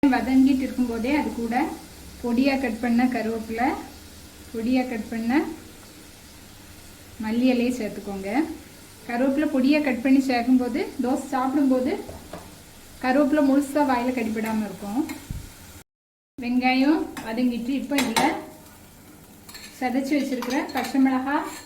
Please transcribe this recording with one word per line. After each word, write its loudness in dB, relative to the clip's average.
வதங்கிட்டு 4
இருக்கும்போதே -2
அது -2
கூட -4
பொடியா 2
கட் -2
பண்ண 4
கருவேப்பிலை, -2
பொடியா 0
கட் -4
பண்ண 0
மல்லி 0
இலையை 2
சேர்த்துக்கோங்க. -8
கருவேப்பிலை 0
பொடியா 4
கட் -2
பண்ணி 6
சேர்க்கும்போது, 2
தோசை -2
சாப்பிடும்போது 2
கருவேப்பிலை 4
முழுசா 2
வாயில 0
கடிபடாம -2
இருக்கும். -6
வெங்காயம் 4
வதங்கிட்டு 0
இப்போ -2
இதுல 2
சதைச்சு 0
வச்சிருக்கிற -2
பச்சை -2
மிளகா 0